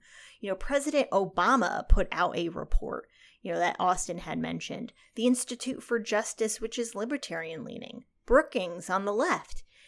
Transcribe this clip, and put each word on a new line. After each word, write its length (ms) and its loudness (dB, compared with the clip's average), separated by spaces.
You 80 -6
know, 60 -2
President 560 0
Obama 760 2
put 260 8
out 220 0
a 140 -2
report, 600 -2
you 100 -6
know, 60 -2
that 200 0
Austin 380 0
had 220 -8
mentioned. 560 -8
The 100 0
Institute 560 -2
for 160 -2
Justice, 640 -2
which 160 -6
is 160 -6
libertarian 680 -6
leaning. 420 -14
Brookings 640 4
on 160 0
the 80 0
left. 500 -2